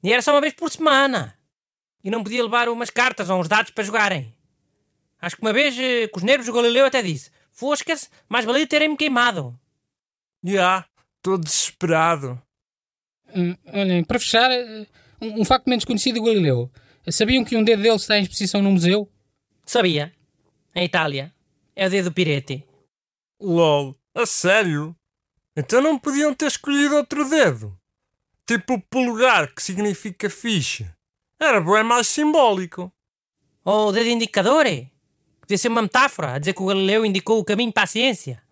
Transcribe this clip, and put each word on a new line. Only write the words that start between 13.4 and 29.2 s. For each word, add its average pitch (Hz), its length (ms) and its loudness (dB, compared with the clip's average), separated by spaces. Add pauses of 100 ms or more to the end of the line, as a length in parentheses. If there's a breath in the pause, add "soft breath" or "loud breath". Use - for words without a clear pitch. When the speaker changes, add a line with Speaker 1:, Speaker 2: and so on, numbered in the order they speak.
Speaker 3:
olhem, 185 320 0
para 226 160 -2
fechar, 233 320 2
eh, 220 340 -6 (340 soft breath)
um, 220 200 -6
um 208 40 4
facto 254 240 2
menos 247 160 0
conhecido 233 360 -2
do 220 60 0
Galileu. 143 440 2 (400 soft breath)
Sabiam 233 340 2
que 233 120 -2
um 220 80 2
dedo 220 180 2
dele 226 140 4
está 208 220 0
em 202 40 2
exposição 196 400 -2
num 196 100 4
museu? 190 380 2 (540)
Speaker 1:
Sabia. 175 480 0 (640)
Em 180 100 -2
Itália. 156 480 -2 (420)
É 190 120 -2
o 185 40 0
dedo 180 220 -2
pirete. 143 540 -4 (760)
Speaker 2:
lol. 156 540 2 (200)
A 233 120 -2
sério? 170 680 0 (600)
Então 208 240 2
não 294 180 2
podiam 285 360 0
ter 302 120 -4
escolhido 285 500 0
outro 285 320 -2
dedo? 127 480 0 (680)
Tipo 233 280 -2
o 208 60 -4
polegar, 240 720 0